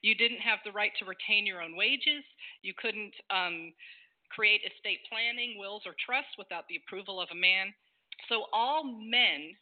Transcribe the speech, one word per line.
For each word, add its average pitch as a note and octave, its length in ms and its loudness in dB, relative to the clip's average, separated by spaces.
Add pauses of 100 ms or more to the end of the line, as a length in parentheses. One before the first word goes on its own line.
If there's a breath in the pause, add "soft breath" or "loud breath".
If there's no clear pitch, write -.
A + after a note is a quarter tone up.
You G#3+ 140 6
didn't A3+ 240 4
have A3+ 240 0
the G#3 80 -8
right G#3 240 -2
to G#3 80 -4
retain G#3 420 0
your F#3 160 -4
own E3 140 -8
wages. C#4 480 2 (380 loud breath)
You F#3+ 120 -8
couldn't, G#3 400 -4 (160)
um, E3+ 420 -2 (560 loud breath)
create G#3+ 360 4
estate - 400 -8
planning, A#3 520 -4
wills, G3+ 300 -10
or F3 80 -10
trusts - 420 -4
without F3 300 -10
the F3 100 -10
approval F#3+ 440 -8
of F3 100 -6
a E3+ 40 -12
man. F#3+ 380 4 (560)
So A3+ 240 0
all C4+ 300 4
men A3 800 2